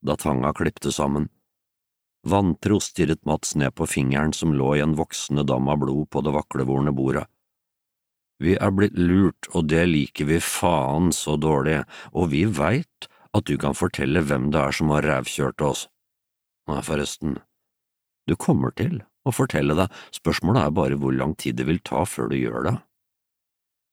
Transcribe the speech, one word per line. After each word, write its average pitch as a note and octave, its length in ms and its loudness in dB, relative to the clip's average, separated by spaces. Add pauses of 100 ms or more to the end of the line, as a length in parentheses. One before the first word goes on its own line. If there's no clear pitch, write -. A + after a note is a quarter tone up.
da D2 160 -2
tanga C#2 320 0
klipte D2 400 -4
sammen. D2 380 -2 (960)
Vantro G2 540 2
stirret D#2+ 480 -2
Mats - 280 -2
ned C#2 200 0
på D#2+ 120 -2
fingeren C#2+ 480 0
som E2 200 0
lå C2+ 200 2
i D2 80 2
en D#2 140 0
voksende C#2+ 480 -4
dam C2 260 0
av D2 100 0
blod C#2 280 -2
på C#2+ 140 -2
det D2+ 100 0
vaklevorne C2+ 600 0
bordet. C2+ 280 -2 (1160)
"Vi F2+ 160 4
er G2 160 2
blitt G2+ 240 2
lurt, F2+ 560 4
og E2 160 0
det E2 160 4
liker D2+ 400 0
vi E2 160 2
faen D#2+ 720 2
så - 240 -2
dårlig, D2+ 460 2 (280)
og E2+ 200 0
vi C#2+ 120 2
vet G#2 640 -2 (260)
at G#2+ 120 2
du D2+ 140 0
kan C#2+ 180 0
fortelle D#2 480 0
hvem C#2+ 240 0
det D2+ 80 2
er C#2 160 0
som D#2 160 0
har D2+ 160 2
rævkjørt C2+ 560 -2
oss. C#2 240 -2 (800)
Nei, D2 160 -4
forresten, C#2+ 540 -4 (880)
du - 140 0
kommer D2+ 340 2
til C#3 280 -2 (220)
å B2+ 120 0
fortelle D2+ 400 0
det, F2+ 100 2 (300)
spørsmålet E2+ 480 2
er D2+ 100 0
bare C#2 260 0
hvor C2+ 140 0
lang C2 220 -2
tid B1+ 240 -4
det B1+ 80 -2
vil F2 160 0
ta C2+ 240 -2
før A#1+ 240 -4
du C2+ 80 0
gjør B1 320 -2
det." B2 40 -2 (1160)